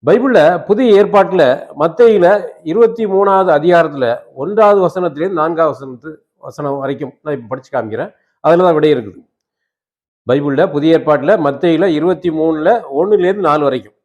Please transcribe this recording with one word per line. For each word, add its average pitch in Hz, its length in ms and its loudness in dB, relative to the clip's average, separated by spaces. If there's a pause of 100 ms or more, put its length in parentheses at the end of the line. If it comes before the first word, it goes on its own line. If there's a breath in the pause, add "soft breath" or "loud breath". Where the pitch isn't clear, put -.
பைபிள்ல, 233 340 2 (260)
புதிய 226 300 0
ஏற்பாட்டுல, 196 480 2 (360)
மத்தேயில 175 480 2 (360)
இருபத்தி 226 440 0
மூணாவது 190 440 2
அதிகாரத்துல 151 560 2 (280)
ஒன்றாவது 202 460 2
வசனத்திலேருந்து 175 640 -4
நான்காவது 160 320 -2
வசனத்து, 135 380 -16 (260)
வசனம் 143 400 -10
வரைக்கும் 135 440 -8
நான் 151 120 -8
இப்ப 120 140 -14
படிச்சு 131 240 -14
காமிக்கிறேன். 120 400 -8 (320)
அதுலதான் 170 300 2
விடை 151 200 2
இருக்குது. 107 260 -8 (1040)
பைபிள்ல, 143 440 0
புதிய 156 280 2
ஏற்பாட்டுல, 151 400 0
மத்தேயில 156 460 0
இருபத்தி 175 460 -2
மூணுல 156 380 -2 (260)
ஒண்ணுல 185 340 0
இருந்து 196 220 -2
நாலு 151 120 0
வரைக்கும். 131 420 -4